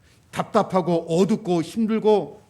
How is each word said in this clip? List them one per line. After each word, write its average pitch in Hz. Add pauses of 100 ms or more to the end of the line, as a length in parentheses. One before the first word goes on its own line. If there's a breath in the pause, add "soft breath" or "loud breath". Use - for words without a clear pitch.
(300 soft breath)
답답하고 175
어둡고 180
힘들고 208